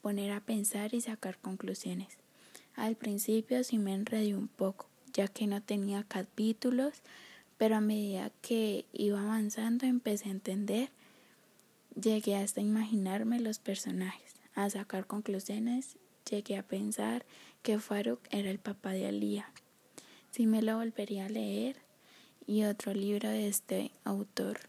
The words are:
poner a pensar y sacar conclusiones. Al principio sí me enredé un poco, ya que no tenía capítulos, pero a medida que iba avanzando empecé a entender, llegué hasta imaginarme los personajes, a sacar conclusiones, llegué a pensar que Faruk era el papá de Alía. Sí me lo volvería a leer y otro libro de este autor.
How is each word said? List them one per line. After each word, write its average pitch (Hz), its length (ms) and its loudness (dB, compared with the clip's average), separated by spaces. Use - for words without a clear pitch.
poner 202 300 0
a 202 80 -2
pensar 214 540 -2
y 240 80 0
sacar 214 380 -6
conclusiones. 185 760 -6
Al 220 200 -2
principio 220 680 0
sí 233 120 0
me 196 160 0
enredé 208 420 0
un 202 120 -2
poco, - 400 -2
ya 196 160 2
que 208 200 -2
no 202 140 0
tenía 202 420 -2
capítulos, 226 1000 0
pero 220 160 6
a 214 60 4
medida 208 500 0
que 220 520 0
iba 202 280 2
avanzando 220 640 0
empecé 233 440 2
a - 20 -2
entender, 196 580 0
llegué 214 360 4
hasta 202 240 0
imaginarme 214 800 2
los 220 180 -2
personajes, 185 760 -4
a 202 140 2
sacar 196 380 -4
conclusiones, 214 920 -2
llegué 202 280 -2
a 196 60 -6
pensar 214 640 -2
que 214 160 2
Faruk 214 440 -2
era 202 180 0
el 196 100 -4
papá 202 320 -6
de 190 160 -2
Alía. 208 440 -2
Sí 226 160 4
me 220 140 6
lo 220 160 2
volvería 208 480 -4
a 196 40 -8
leer 214 460 -2
y 214 160 4
otro 208 300 0
libro 208 340 0
de 214 220 2
este 196 420 0
autor. 202 640 -2